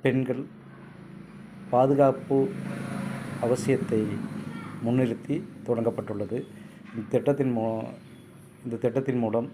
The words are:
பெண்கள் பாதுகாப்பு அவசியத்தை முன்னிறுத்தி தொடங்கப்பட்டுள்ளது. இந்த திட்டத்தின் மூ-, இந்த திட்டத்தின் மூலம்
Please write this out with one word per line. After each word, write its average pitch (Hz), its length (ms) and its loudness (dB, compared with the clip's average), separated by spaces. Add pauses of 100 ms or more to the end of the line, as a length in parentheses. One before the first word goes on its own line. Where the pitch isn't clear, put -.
பெண்கள் 127 420 2 (1300)
பாதுகாப்பு 135 800 6 (920)
அவசியத்தை 117 680 2 (760)
முன்னிறுத்தி 123 560 2 (240)
தொடங்கப்பட்டுள்ளது. 110 800 -2 (500)
இந்த 113 140 -8
திட்டத்தின் 131 480 2
மூ-, 113 300 -2 (760)
இந்த 117 120 -4
திட்டத்தின் 127 420 2
மூலம் 117 360 2